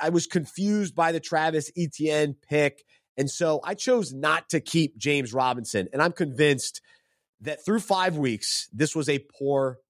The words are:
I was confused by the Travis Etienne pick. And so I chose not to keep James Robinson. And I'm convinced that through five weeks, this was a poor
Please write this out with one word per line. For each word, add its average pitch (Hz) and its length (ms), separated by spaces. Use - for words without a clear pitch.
I 160 60
was 170 180
confused 190 680
by 165 200
the 160 80
Travis 156 560
Etienne 151 580
pick. 147 340
And 139 120
so 156 320
I 180 100
chose 220 400
not 151 360
to 160 100
keep - 360
James 131 380
Robinson. 123 580
And 143 120
I'm 175 80
convinced 147 680
that 143 240
through 220 140
five 185 360
weeks, 127 560
this 143 240
was 151 140
a 143 80
poor 135 640